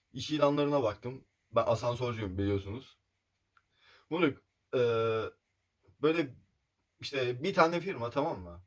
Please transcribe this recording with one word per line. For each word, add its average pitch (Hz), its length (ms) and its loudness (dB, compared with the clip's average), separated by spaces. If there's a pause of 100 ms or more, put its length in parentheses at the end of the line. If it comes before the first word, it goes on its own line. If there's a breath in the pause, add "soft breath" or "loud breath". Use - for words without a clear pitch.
(120)
iş - 180 -8
ilanlarına 147 520 2
baktım. 120 420 -4 (280)
Ben 113 140 4
asansörcüyüm 117 720 -2
biliyorsunuz. 101 600 -2 (1120 soft breath)
Moruk, 156 280 2 (360)
e, 127 60 2 (1200)
böyle 156 320 0 (680)
işte 123 420 -4
bir 190 120 -2
tane 170 260 4
firma 123 300 -6
tamam 139 300 -2
mı? 87 260 -16